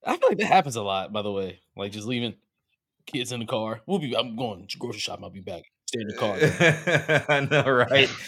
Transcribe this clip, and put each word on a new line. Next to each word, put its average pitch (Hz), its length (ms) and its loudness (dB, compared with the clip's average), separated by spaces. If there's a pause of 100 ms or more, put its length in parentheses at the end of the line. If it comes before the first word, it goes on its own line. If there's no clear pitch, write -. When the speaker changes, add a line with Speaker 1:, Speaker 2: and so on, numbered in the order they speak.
Speaker 1:
I - 120 0
feel 508 120 4
like 285 100 2
that 214 80 0
happens 147 300 4
a 110 60 -4
lot, 98 300 -2
by 104 100 -2
the 101 100 -2
way. 95 280 -4 (160)
Like, 101 160 -6
just 107 140 -8
leaving 120 280 -2 (720)
kids 127 260 -6
in 120 80 -6
the 107 60 -6
car. 110 400 -4
"We'll 190 120 0
be, 123 180 -2
I'm 117 200 -2
going 101 320 -6
to - 100 -12
grocery 98 220 -8
shop. 90 220 -8
I'll 95 80 -14
be 95 100 -16
back." 90 220 -12 (260)
Stay 117 120 -4
in 107 80 -6
the 104 80 -8
car. 104 200 0
Speaker 2:
<laughs> 156 960 4
I 139 60 2
know, 139 300 2
right? 127 400 4 (180)